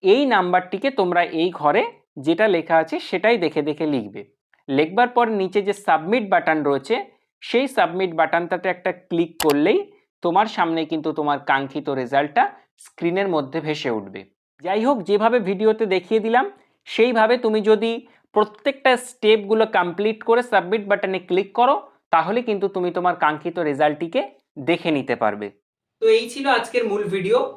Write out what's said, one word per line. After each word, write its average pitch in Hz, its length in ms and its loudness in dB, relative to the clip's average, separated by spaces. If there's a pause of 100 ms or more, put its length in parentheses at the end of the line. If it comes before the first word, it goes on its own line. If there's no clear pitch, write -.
এই 202 180 6 (120)
নাম্বারটিকে 185 560 0 (100)
তোমরা 175 220 2 (200)
এই 180 80 2 (120)
ঘরে 151 220 2 (420)
যেটা 170 200 2 (100)
লেখা 165 280 0
আছে 160 120 -6 (140)
সেটাই 208 340 0
দেখে 151 260 -2
দেখে 151 240 -4
লিখবে। 107 280 -6 (480)
লিখবার 196 460 2
পর 240 100 4 (160)
নিচে 190 260 -2
যে 202 60 -2 (120)
সাবমিট 214 480 0
বাটন 160 240 2 (100)
রয়েছে 139 280 -2 (540)
সেই 254 260 0
সাবমিট 180 440 0
বাটনটাতে 175 560 0
একটা 180 160 -6 (180)
ক্লিক 170 220 -2 (120)
করলেই 156 360 2 (440)
তোমার 180 320 2
সামনে 165 260 -2 (100)
কিন্তু 160 180 -4 (100)
তোমার 143 200 -2 (100)
কাঙ্ক্ষিত 139 380 -2 (140)
রেজাল্টটা 143 420 0 (420)
স্ক্রিনের 180 500 -4
মধ্যে 143 320 -4
ভেসে 147 300 -4
উঠবে। 98 240 -12 (420)
যাই 196 240 -2
হোক, 277 100 2 (120)
যেভাবে 220 280 2 (120)
ভিডিওতে 220 360 0 (100)
দেখিয়ে 196 300 0
দিলাম 240 200 2 (420)
সেইভাবে 226 480 2 (100)
তুমি 214 140 2 (100)
যদি 214 220 2 (440)
প্রত্যেকটা 262 560 0 (180)
স্টেপগুলো 214 540 2 (140)
কমপ্লিট 190 420 0 (100)
করে 233 120 4 (100)
সাবমিট 196 380 0
বাটনে 196 300 0 (100)
ক্লিক 190 200 0 (100)
করো 254 160 4 (380)
তাহলে 170 340 2
কিন্তু 202 180 -2 (100)
তুমি 180 220 -2
তোমার 180 260 0
কাঙ্ক্ষিত 156 340 -2 (120)
রেজাল্টটিকে 151 520 -2 (480)
দেখে 170 280 -2
নিতে 131 240 -2
পারবে। 104 260 -2 (540)
তো 220 40 0 (120)
এই 233 160 -2
ছিল 269 120 -8 (120)
আজকের 233 320 -2
মূল 202 140 -4 (120)
ভিডিও। 196 240 0 (180)